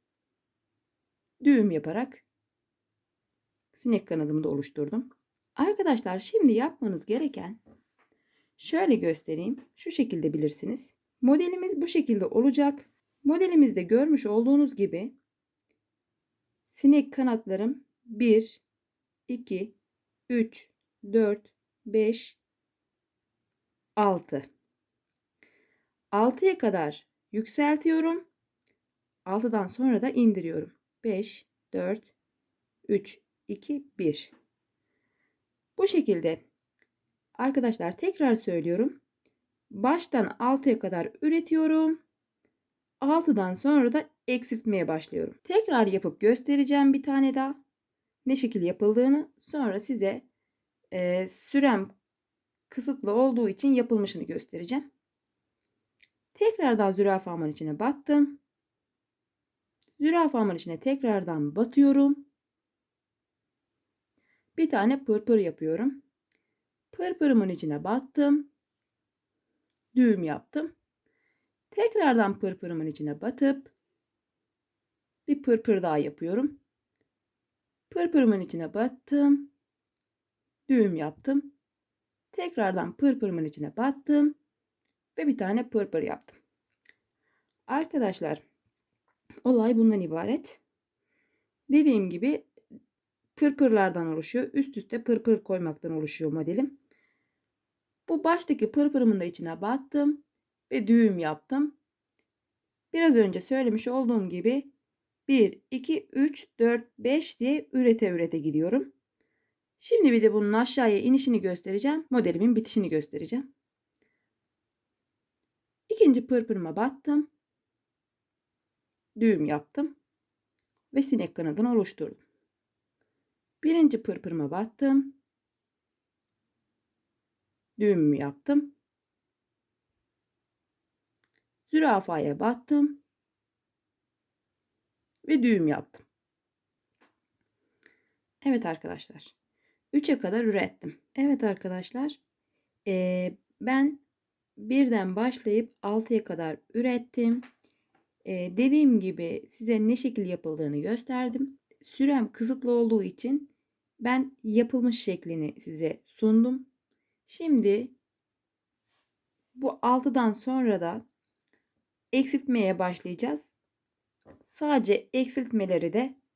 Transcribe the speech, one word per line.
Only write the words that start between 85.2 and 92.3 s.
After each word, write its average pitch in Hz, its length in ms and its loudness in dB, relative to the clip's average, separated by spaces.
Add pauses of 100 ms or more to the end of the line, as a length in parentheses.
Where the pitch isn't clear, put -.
bir 277 100 0
tane 220 320 -2
pırpır 196 320 -2
yaptım. - 360 -10 (1300)
Arkadaşlar, 233 760 -4 (1000)
olay 240 340 4
bundan 220 220 4
ibaret. 180 640 -6 (1080)
Dediğim 254 400 4
gibi 196 380 -4 (880)